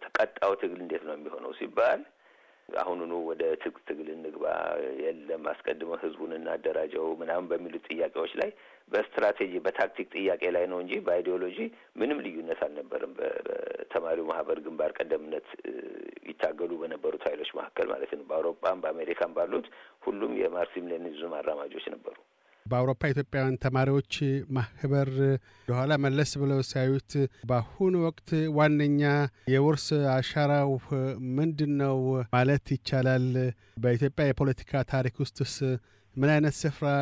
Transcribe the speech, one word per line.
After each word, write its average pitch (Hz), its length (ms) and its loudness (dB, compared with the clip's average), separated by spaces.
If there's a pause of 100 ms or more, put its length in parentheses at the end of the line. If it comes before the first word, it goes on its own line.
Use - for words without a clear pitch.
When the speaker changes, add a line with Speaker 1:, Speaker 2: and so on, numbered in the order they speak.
(140)
Speaker 1:
ቀጣዩ 98 420 0
ትግል 90 240 -4
እንዴት 82 240 -6
ነው 80 100 -8
የሚሆነው - 400 -10
ሲባል - 480 0 (680)
አሁኑኑ 87 440 -4 (100)
ወደ 82 200 -4 (120)
ትግ-፣ - 260 -8
ትግል 78 280 -8
እንግባ፣ 78 340 -10 (540)
የለም 80 500 -4
አስቀድመው 80 500 -4
ህዝቡን 80 360 -6
እናደራጀው 80 720 -2 (100)
ምናምን 82 320 -4
በሚሉ 85 360 -4
ጥያቄዎች 80 520 -4
ላይ - 140 -2 (400)
በስትራቴጂ 104 720 0
በታክቲክ 92 520 -2
ጥያቄ 90 380 0
ላይ 87 160 2
ነው 90 140 -4
እንጂ 90 200 -6
በአይዲዮሎጂ 90 580 0 (380)
ምንም 139 260 -2
ልዩነት 82 420 -4
አልነበረም። 71 500 -6
በ-፣ 69 200 -2 (100)
በተማሪው - 840 -4
ማህበር 80 340 -2
ግንባር 78 340 -4
ቀደምነት፣ 78 540 -4 (100)
እ፣ - 140 -10 (520)
ይታገሉ 85 520 -4
በነበሩት 78 480 -4
ኃይሎች 73 280 -4
መካከል - 360 -4
ማለት 69 220 -4
ነው። 73 140 -8
በአውሮፓም 82 560 0
በአሜሪካም 82 520 -2
ባሉት 87 340 -2 (340)
ሁሉም 101 340 -4
የማርክሲዝም 87 540 -2
ሌኒኒዝም 82 460 -8
አራማጆች 73 540 -6
ነበሩ። - 280 -12 (480)
Speaker 2:
በአውሮፓ 127 400 0
ኢትዮጵያውያን 135 520 0
ተማሪዎች 135 580 2 (360)
ማህበር 135 580 0
ወደኋላ 135 880 2
መለስ 139 380 2
ብለው 139 260 2
ሲያዩት 131 500 0 (320)
በአሁኑ 123 560 2
ወቅት 165 300 -2 (240)
ዋነኛ 147 480 6 (460)
የውርስ 139 380 6 (220)
አሻራው 139 640 4 (640)
ምንድን 147 420 2
ነው 139 220 2 (320)
ማለት 135 400 6
ይቻላል? 131 560 4 (520)
በኢትዮጵያ 123 480 4
የፖለቲካ 135 600 2
ታሪክ 127 320 0
ውስጥስ - 380 -2 (600)
ምን 135 140 4
አይነት 151 260 4
ስፍራ 151 300 -2 (160)